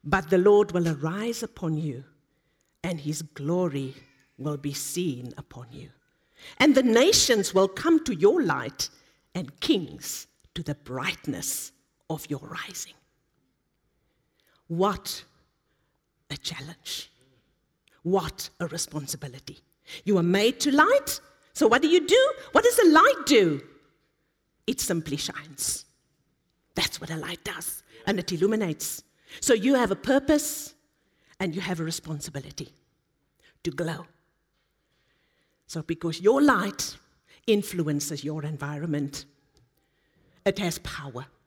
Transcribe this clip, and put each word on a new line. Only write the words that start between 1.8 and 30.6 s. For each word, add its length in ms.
and 180
his 200
glory 720
will 200
be 160
seen 640
upon 340
you. 200
And 180
the 80
nations 720
will 140
come 360
to 100
your 300
light, 460
and 260
kings 680
to 80
the 140
brightness 960
of 200
your 180
rising." 460
What 560
a 80
challenge! 720
What 460
a 80
responsibility! 960
You 140
are 60
made 380
to 100
light. 500
So 140
what 140
do 60
you 180
do? 280
What 120
does 120
the 100
light 400
do? 400
It 120
simply 380
shines. 680
That's 260
what 80
a 60
light 280
does. 380
And 140
it 120
illuminates. 720
So 140
you 220
have 140
a 60
purpose 800